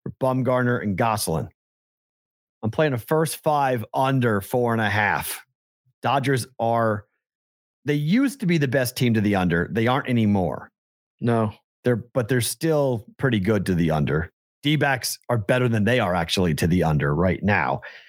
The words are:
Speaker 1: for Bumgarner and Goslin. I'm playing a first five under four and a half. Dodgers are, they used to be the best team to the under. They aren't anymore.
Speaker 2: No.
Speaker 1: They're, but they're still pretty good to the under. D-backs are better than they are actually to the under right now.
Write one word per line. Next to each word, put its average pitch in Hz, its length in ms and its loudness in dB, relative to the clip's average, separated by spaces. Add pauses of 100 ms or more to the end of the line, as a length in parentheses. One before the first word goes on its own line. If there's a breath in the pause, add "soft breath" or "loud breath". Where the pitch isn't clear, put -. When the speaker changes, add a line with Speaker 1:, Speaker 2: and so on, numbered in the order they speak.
Speaker 1:
for - 80 -10 (100)
Bumgarner 127 640 0
and 101 140 -2
Goslin. 101 500 -2 (1160)
I'm 113 80 -2
playing 156 220 2
a 120 60 -2
first 156 380 -2
five 135 460 0 (100)
under 131 480 2
four 120 320 0
and 113 80 0
a 107 80 0
half. 98 540 -2 (600)
Dodgers 127 420 0 (140)
are, 113 460 0 (800)
they 143 100 2
used 202 460 0
to 220 40 -2
be 170 140 2
the 143 80 2
best 127 300 0
team 120 180 2
to 110 60 2
the 101 140 2
under. 87 360 2
They 113 160 0
aren't 131 220 -2
anymore. 101 600 0 (520)
Speaker 2:
No. 113 320 0 (300)
Speaker 1:
They're, 123 120 2
but 110 320 -4
they're 127 140 0
still 139 640 -2 (120)
pretty 120 220 0
good 98 280 0
to 95 80 0
the 85 160 2
under. 76 400 -2 (320)
D-backs 143 540 -2 (120)
are 120 80 0
better 127 320 0
than 107 160 0
they 123 140 2
are 92 160 0
actually 85 400 0
to 87 120 0
the 85 160 2
under 73 320 0
right 87 280 0
now. 76 380 0 (280 loud breath)